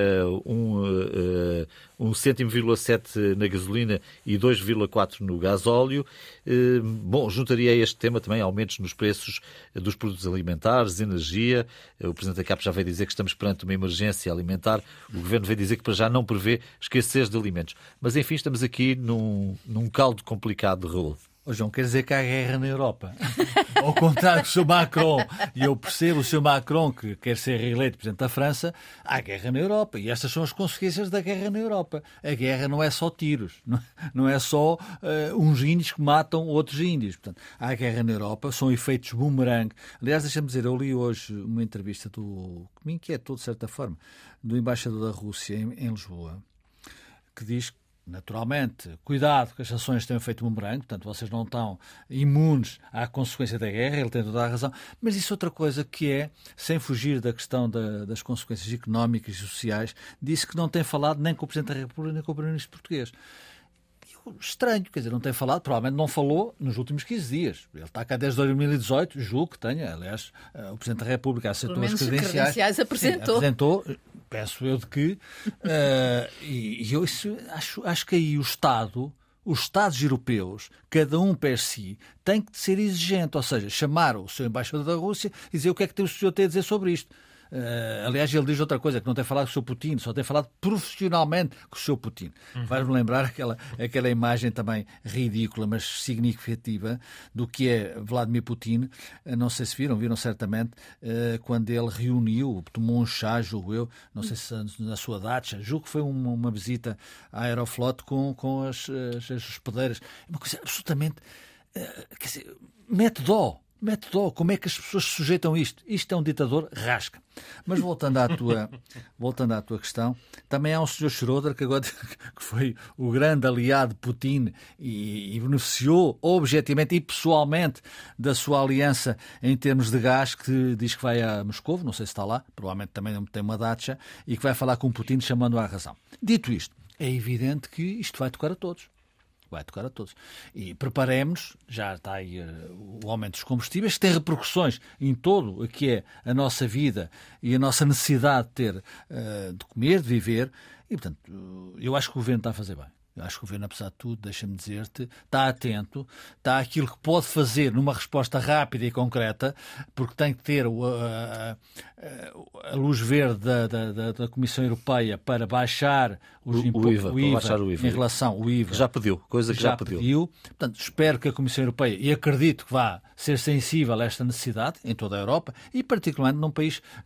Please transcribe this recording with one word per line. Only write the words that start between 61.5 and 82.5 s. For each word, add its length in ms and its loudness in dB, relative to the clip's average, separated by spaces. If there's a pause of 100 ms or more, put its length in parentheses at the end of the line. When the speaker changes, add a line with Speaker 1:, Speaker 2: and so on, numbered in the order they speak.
Speaker 2:
da 60 -4
República, 340 -6
nem 80 -4
com 80 -6
o 60 -4
Primeiro-Ministro 340 -4
português. 400 -6 (1120)
Eu, 160 -16
estranho, 440 -2
quer 160 -8
dizer, 100 -4
não 100 -2
tem 120 -2
falado, 300 0
provavelmente 360 0
não 100 2
falou 520 0
nos 180 -2
últimos 260 -4
quinze 320 -6
dias. 380 -4
Ele 100 -14
está 200 -8
cá 120 -2
desde 200 0
dois 200 4
mil 160 2
e 40 4
dezoito, 440 0
julgo 320 -2
que 60 -20
tenha, 340 -4
aliás, 400 -10 (220)
eh, 160 -14
o 60 -12
Presidente 280 -6
da 60 -2
República 400 -2
aceitou 240 -4
Speaker 3:
Pelo 120 0
menos 140 0
Speaker 2:
as 80 2
credenciais. 240 0
Speaker 3:
credenciais 440 2
Speaker 2:
Sim, 60 4
Speaker 3:
apresentou. 540 2
Speaker 2:
apresentou, 480 4 (440)
penso 380 -6
eu 120 2
de 100 -8
que, 280 0 (260)
<laughs> 200 -8
eh, 640 2 (140)
e, 460 -4
e 40 -2
eu 120 2
isso, 320 -4 (140)
acho, 360 -8
acho 180 -2
que 120 2
aí 200 4
o 60 2
Estado, 720 0 (320)
os 160 0
Estados 420 2
europeus, 680 0 (200)
cada 300 4
um 120 4
per 240 0
si, 400 -6 (280)
tem 180 2
que 160 -20